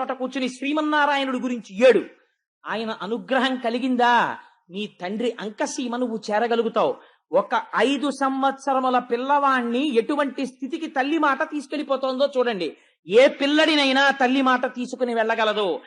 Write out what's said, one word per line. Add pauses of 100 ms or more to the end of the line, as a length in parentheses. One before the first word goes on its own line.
చోట
కూర్చుని
శ్రీమన్నారాయణుడి
గురించి
ఏడు. (640)
ఆయన
అనుగ్రహం
కలిగిందా, (320)
మీ
తండ్రి
అంకసీమ
నువ్వు (100)
చేరగలుగుతావు. (360)
ఒక (140)
ఐదు
సంవత్సరముల
పిల్లవాణ్ణి
ఎటువంటి
స్థితికి
తల్లి
మాట
తీసుకెళ్లిపోతోందో
చూడండి. (320)
ఏ
పిల్లడినైనా
తల్లి
మాట
తీసుకుని
వెళ్ళగలదు.